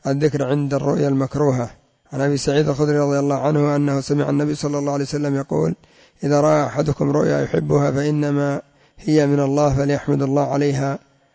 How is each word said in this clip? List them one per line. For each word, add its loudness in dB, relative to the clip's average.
الذكر 0
عند -2
الرؤيا 0
المكروهة. 0
عن -4
أبي 0
سعيد 0
الخدري 0
رضي 2
الله 0
عنه 2
أنه 0
سمع -2
النبي 0
صلى -4
الله -2
عليه -2
وسلم -4
يقول: -2
"إذا 2
رأى 2
أحدكم -2
رؤيا 2
يحبها 0
فإنما -2
هي 2
من 2
الله 2
فليحمد 0
الله 0
عليها -2